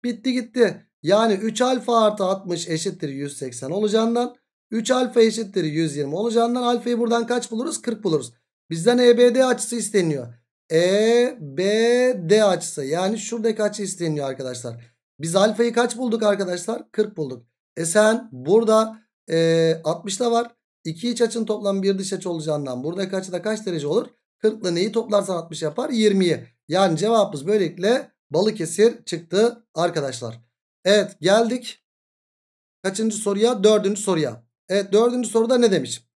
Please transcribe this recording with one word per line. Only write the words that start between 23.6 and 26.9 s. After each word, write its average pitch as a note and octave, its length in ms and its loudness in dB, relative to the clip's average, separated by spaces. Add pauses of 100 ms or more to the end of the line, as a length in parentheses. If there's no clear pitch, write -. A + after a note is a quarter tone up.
derece E3 220 -6
olur? F#3 200 -2 (300)
Kırk - 260 -2
ile F3 120 -2
neyi F#3+ 160 -2
toplarsan G#3 440 -2
altmış E3 260 -10
yapar? D#3+ 280 -6
Yirmiyi. F#3+ 500 2 (280)
Yani E3 300 2